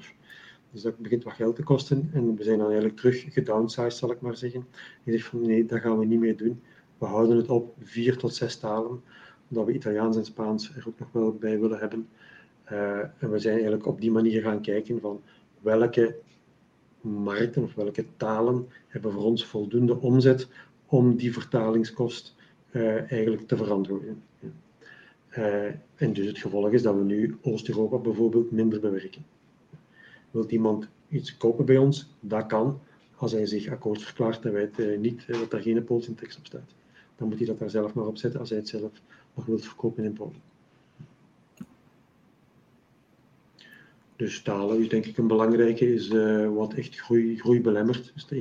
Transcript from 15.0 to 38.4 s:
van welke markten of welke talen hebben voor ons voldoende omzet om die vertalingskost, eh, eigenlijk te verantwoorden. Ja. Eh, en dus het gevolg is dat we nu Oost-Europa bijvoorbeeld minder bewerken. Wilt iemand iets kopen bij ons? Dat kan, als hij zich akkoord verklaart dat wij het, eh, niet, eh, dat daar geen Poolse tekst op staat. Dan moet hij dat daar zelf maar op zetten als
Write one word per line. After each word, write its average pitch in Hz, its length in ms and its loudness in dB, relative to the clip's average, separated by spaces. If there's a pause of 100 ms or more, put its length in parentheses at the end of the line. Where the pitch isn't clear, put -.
van 101 200 -8 (400)
welke 113 540 4 (880)
markten 104 600 -2
of - 100 -6
welke 104 320 -4 (120)
talen 117 500 0 (200)
hebben 107 240 -6
voor 101 120 -4
ons 110 220 2
voldoende 117 540 0
omzet 127 480 6 (380)
om 123 300 6
die 120 180 -2
vertalingskost, 113 1000 -2 (340)
eh, 113 420 -2
eigenlijk 110 360 0
te 120 100 2
verantwoorden. 101 640 -2 (180)
Ja. - 100 -14 (800)
Eh, 104 440 -2 (220)
en 113 180 0
dus 98 140 -2
het 104 100 -6
gevolg 101 340 0
is 117 100 6
dat 107 140 2
we 98 80 2
nu 104 380 0
Oost-Europa 110 560 -2
bijvoorbeeld 113 540 2
minder 110 280 2
bewerken. 95 460 -6 (1080)
Wilt 110 200 -2
iemand 110 360 2 (200)
iets - 300 -6
kopen 117 280 2
bij 131 120 8
ons? 139 320 4 (100)
Dat 107 260 -4
kan, 120 340 0 (360)
als - 160 -4
hij 110 140 0
zich 101 240 -4
akkoord 107 340 -4
verklaart 113 400 -2
dat 117 80 -2
wij 101 100 0
het, 104 180 -4
eh, 104 200 0
niet, 117 280 -4
eh, 117 120 -4
dat 113 120 -4
daar 110 100 -4
geen 113 220 0
Poolse 117 320 -2
tekst - 220 -16
op - 80 -20
staat. - 280 -18 (420)
Dan 110 120 -6
moet 107 100 -2
hij 113 100 0
dat 110 120 -4
daar 107 100 -6
zelf 107 240 -2
maar 110 140 -4
op 107 100 -6
zetten 120 220 -4
als 113 100 -10